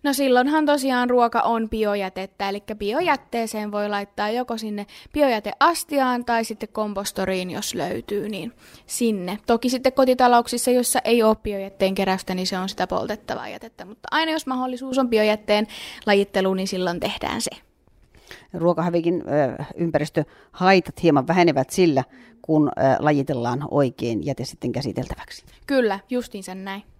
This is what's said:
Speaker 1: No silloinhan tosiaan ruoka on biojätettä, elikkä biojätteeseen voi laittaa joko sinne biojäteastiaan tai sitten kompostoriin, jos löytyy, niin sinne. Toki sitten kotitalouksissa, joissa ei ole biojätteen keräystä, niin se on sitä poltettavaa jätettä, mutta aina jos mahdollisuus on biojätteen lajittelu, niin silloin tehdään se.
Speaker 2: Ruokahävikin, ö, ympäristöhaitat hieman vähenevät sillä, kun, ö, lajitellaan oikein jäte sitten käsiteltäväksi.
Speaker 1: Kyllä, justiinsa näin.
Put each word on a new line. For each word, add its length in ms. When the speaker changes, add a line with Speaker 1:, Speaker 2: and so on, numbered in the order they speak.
Speaker 1:
No 100
silloinhan 520
tosiaan 440
ruoka 320
on 280
biojätettä, 800
elikkä 260
biojätteeseen 960
voi 180
laittaa 400
joko 280
sinne 300
biojäteastiaan 1120
tai 180
sitten 280
kompostoriin, 800
jos 240
löytyy, 540
niin 240
sinne. 520
Toki 220
sitten 240
kotitalouksissa, 800
joissa 320
ei 200
ole 120
biojätteen 600
keräystä, 400
niin 120
se 100
on 120
sitä 180
poltettavaa 600
jätettä, 380
mutta 260
aina 200
jos 160
mahdollisuus 500
on 120
biojätteen 580
lajittelu, 480
niin 140
silloin 320
tehdään 420
se. 100
Speaker 2:
Ruokahävikin, 720
ö, 40
ympäristöhaitat 1300
hieman 240
vähenevät 420
sillä, 340
kun, 260
ö, 40
lajitellaan 720
oikein 540
jäte 200
sitten 260
käsiteltäväksi. 720
Speaker 1:
Kyllä, 320
justiinsa 460
näin. 280